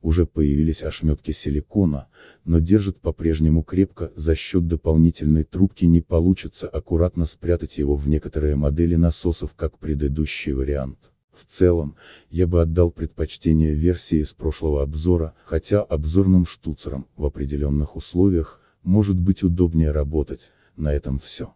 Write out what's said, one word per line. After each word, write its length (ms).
Уже 260
появились 560
ошмётки 500
силикона, 760
но 140
держит 380
по-прежнему 640
крепко, 540
за 180
счёт 320
дополнительной 800
трубки 400
не 160
получится 640
аккуратно 600
спрятать 500
его 180
в 140
некоторые 480
модели 400
насосов, 580
как 240
предыдущий 760
вариант. 460
В 140
целом, 520
я 160
бы 160
отдал 280
предпочтение 840
версии 440
из 140
прошлого 500
обзора, 520
хотя 380
обзорным 640
штуцером 600
в 100
определённых 720
условиях 640
может 360
быть 240
удобнее 480
работать. 640
На 160
этом 260
всё. 380